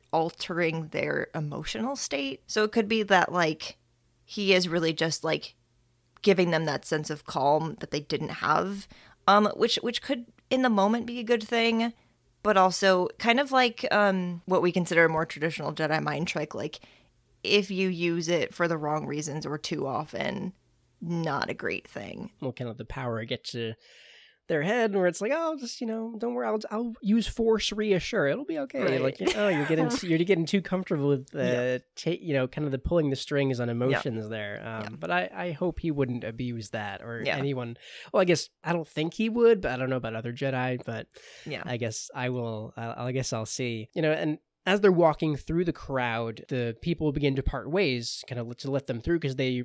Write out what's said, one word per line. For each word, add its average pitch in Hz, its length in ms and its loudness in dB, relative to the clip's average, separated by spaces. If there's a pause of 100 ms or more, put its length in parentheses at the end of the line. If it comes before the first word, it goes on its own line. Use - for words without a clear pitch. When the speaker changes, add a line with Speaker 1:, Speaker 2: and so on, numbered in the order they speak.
(120)
Speaker 1:
altering 165 760 -2
their 147 460 -2
emotional 156 600 -4
state. 277 500 -6
So 214 180 0
it 214 80 -2
could 220 160 0
be 220 140 2
that, 196 300 4
like, 165 440 0 (480)
he 196 300 2
is 180 140 4
really 165 240 2
just, 160 320 -2
like, - 300 -2 (680)
giving 180 280 4
them 160 140 2
that 143 200 -2
sense 156 260 -2
of 151 160 -10
calm 156 520 0
that - 140 -12
they 151 80 -2
didn't 147 300 -4
have, 196 580 0 (400)
um, 208 260 8
which, - 280 2
which 233 200 -4
could 240 240 -4 (240)
in 262 120 2
the 254 80 4
moment 214 360 2
be 240 140 -8
a 226 40 -6
good 226 180 2
thing, 233 500 0 (500)
but 208 140 4
also 185 500 6 (120)
kind 233 200 4
of 269 140 2
like, 247 400 4
um, 185 540 2
what 180 160 4
we 175 100 4
consider 170 320 4
a 160 40 8
more 160 180 0
traditional 151 460 -4
Jedi 156 300 0
mind 151 240 -2
trick, - 280 -4
like, - 260 -8 (640)
if 196 260 2
you 190 180 2
use 170 400 0
it 165 240 0
for 175 140 0
the 165 120 0
wrong 151 280 -2
reasons 151 400 -6
or 147 100 -6
too 147 300 -4
often, - 640 -4 (480)
not 165 480 -2
a - 60 -4
great - 320 -6
thing. - 440 -12 (100)
Speaker 2:
Well, 127 120 -6
kind 123 160 -8
of 117 80 -10
the 113 80 -12
power 117 400 -6
gets - 280 -8
to 113 220 -4 (720)
their 151 140 2
head 214 320 2
where 185 140 4
it's 175 120 -2
like, 220 140 0
"Oh, 320 240 -2
just, 233 220 -10
you 240 80 -4
know, 226 300 -6
don't 240 160 -4
worry, 240 120 -2
I'll, 214 140 0 (100)
I'll 226 320 -4
use 220 240 4
Force 220 460 2
reassure. 202 560 2
It'll 220 160 0
be 320 160 -4
okay." 269 220 -6
Speaker 1:
Right. - 200 2
Speaker 2:
Like, 131 180 0
you 370 120 2
know, 208 160 2
you're 147 180 2
getting, 160 300 2
Speaker 1:
<laughs> - 60 -4
Speaker 2:
you're 165 180 2
getting 170 260 2
too 196 160 2
comfortable 175 460 -2
with, 139 280 0
uh, - 60 -8
Speaker 1:
Yeah. 123 360 2 (180)
Speaker 2:
ta-, - 140 -4 (100)
you 165 120 -4
know, 127 160 2
kind 151 160 -4
of 143 80 -2
the 131 60 -2
pulling 156 320 2
the 135 60 0
strings 135 440 0
on 120 80 -2
Speaker 1:
Yeah. 120 40 0
Speaker 2:
emotions 117 560 0
there. 104 380 -6
Um, 110 160 -8
Speaker 1:
Yeah. - 60 -8 (100)
Speaker 2:
but 165 140 -6
I, 180 220 0
I 180 180 -6
hope 165 280 -2
he 170 120 -2
wouldn't 123 320 -2
abuse 117 460 -6
that 104 320 -6
or 117 220 -10
Speaker 1:
Yeah. 135 120 0
Speaker 2:
anyone. 127 400 -4 (360)
Well, 214 80 4
I 185 40 6
guess 170 240 2 (160)
I 165 80 -2
don't 170 160 -4
think 165 260 -4
he 220 140 0
would, 226 320 6
but 123 120 -2
I 127 40 -4
don't 127 140 -2
know 131 60 0
about 117 200 -4
other 117 160 -6
Jedi, 127 520 -2
but 120 220 -8 (380)
Speaker 1:
Yeah. 139 220 -8
Speaker 2:
I 123 100 -4
guess 113 380 -4
I 127 160 -4
will, 117 460 -6
I, 117 300 -8
I 127 60 -4
guess 131 200 -2
I'll 110 140 -4
see. 117 480 -6
You 165 80 -2
know, 156 100 4
and 156 260 -2 (260)
as 196 160 2
they're 196 120 8
walking 160 440 4
through 165 280 -2
the 165 80 -2
crowd, 117 760 -4
the 120 340 -2
people 160 300 0
begin 143 240 2
to 135 60 0
part 127 280 -2
ways, 139 580 0
kind 120 120 -6
of 117 180 -8
to 139 120 -6
let 135 180 -2
them 117 120 -2
through 170 200 2
'cause 135 160 -2
they 127 280 0